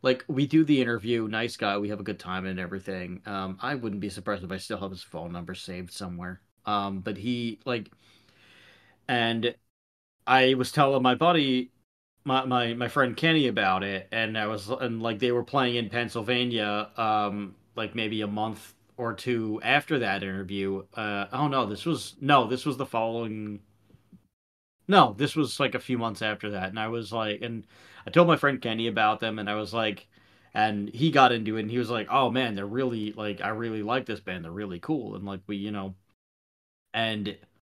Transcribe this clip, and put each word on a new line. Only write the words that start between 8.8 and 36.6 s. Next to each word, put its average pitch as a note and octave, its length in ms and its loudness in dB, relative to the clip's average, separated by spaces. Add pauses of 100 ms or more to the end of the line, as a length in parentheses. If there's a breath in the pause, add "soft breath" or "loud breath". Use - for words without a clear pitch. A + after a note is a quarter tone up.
and A#2 460 0 (720)
I C3 280 6
was B2+ 180 -2
telling C#3 300 6
my B2 140 6
buddy, C#3+ 560 4 (520)
my, C3 220 2
my, A#2+ 280 2
my A#2+ 140 -2
friend B2+ 280 2
Kenny D#3 320 4
about G2 360 2
it, G2 280 -4
and A2 260 0
I G#2+ 100 0
was, G2+ 220 -6
and, A#2+ 320 -4
like, A2+ 180 -2
they B2 120 2
were A#2+ 120 0
playing B2+ 320 2
in A#2 140 -2
Pennsylvania, A#2 1040 -2
um, G#2 600 0 (200)
like, A2 180 -4
maybe A2 280 -2
a G#2 60 -2
month G#2+ 460 -6 (220)
or A#2 180 -4
two A2 500 -2
after C#3+ 360 2
that G2 220 0
interview. G2 600 -4 (100)
Uh, G#2 380 -4
oh, C#3+ 160 0
no, C3 180 0
this G2 200 -6
was, D#3 340 -4
no, C3+ 280 6
this B2+ 180 -2
was C3+ 120 -2
the C3+ 80 -4
following, A2 760 -4 (1300)
no, D#3+ 300 8
this C#3+ 180 0
was, D3 240 0
like, C3+ 140 0
a - 60 0
few B2+ 180 -2
months A#2 240 -4
after G#2+ 280 -4
that, F#2+ 180 -4
and G2+ 100 -8
I A2 100 -4
was A2+ 240 -6
like, G#2+ 300 -2
and A#2 240 -8 (400 loud breath)
I - 40 -10
told E3+ 180 8
my D#3 80 8
friend C#3 240 2
Kenny A2+ 260 -2
about A2 340 2
them, A2 180 -4
and G#2 120 -4
I G#2 60 0
was G#2+ 180 -6
like, A2 320 -2 (480 soft breath)
and G#2+ 400 2
he D3 160 2
got C3 220 8
into A2 240 -2
it, A2 60 -2
and G#2+ 80 -4
he A#2+ 80 -2
was A#2+ 120 -2
like, A2 200 -2
"Oh, B2+ 200 4
man, A#2+ 240 0
they're G2 120 -4
really, A2+ 460 -2
like, G#2 300 -6
I G2 80 -2
really A2 320 -4
like B2 240 -2
this G#2 140 -6
band, F2+ 240 -8
they're E2 80 -10
really F#2+ 280 -8
cool," A2+ 360 -4
and, F#2+ 100 -8
like, G2 220 -8
we, G#2 80 -4
you G2+ 160 -6
know, F#2+ 220 -8 (1000)